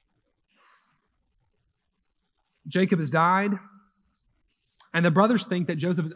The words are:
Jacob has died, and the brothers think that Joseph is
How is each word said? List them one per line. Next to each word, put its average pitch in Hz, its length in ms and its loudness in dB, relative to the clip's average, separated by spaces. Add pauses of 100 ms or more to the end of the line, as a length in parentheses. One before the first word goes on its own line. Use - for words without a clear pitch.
(2750)
Jacob 180 320 2
has 151 100 -4
died, 180 420 2 (1400)
and 170 120 0
the 175 60 2
brothers 208 340 2
think 180 220 -4
that 170 80 -4
Joseph 165 300 -2
is 160 100 -12